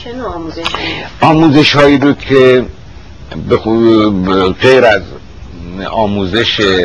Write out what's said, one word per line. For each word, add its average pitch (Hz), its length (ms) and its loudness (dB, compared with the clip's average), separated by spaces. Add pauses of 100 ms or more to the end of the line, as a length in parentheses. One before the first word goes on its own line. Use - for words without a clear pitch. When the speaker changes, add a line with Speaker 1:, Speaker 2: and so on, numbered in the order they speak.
Speaker 1:
چه 240 80 -14
نوع 247 140 -10
آموزشی؟ 165 360 -10 (580)
Speaker 2:
آموزش‌هایی 151 760 4
رو 143 140 2
که 127 520 2 (840)
به 117 80 2
خو-، 107 960 0
غیر 123 320 4
از 104 180 2 (880)
آموزش 101 720 -2 (240)